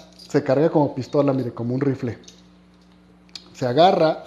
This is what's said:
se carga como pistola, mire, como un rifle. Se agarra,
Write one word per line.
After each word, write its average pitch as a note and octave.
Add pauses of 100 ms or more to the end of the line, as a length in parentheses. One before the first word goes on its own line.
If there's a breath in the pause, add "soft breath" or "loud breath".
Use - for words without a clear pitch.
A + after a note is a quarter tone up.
(280)
se C#3+
carga C#3+
como C#3
pistola, C#3
mire, B2
como A#2+
un C3
rifle. C3 (1300)
Se -
agarra, D#3+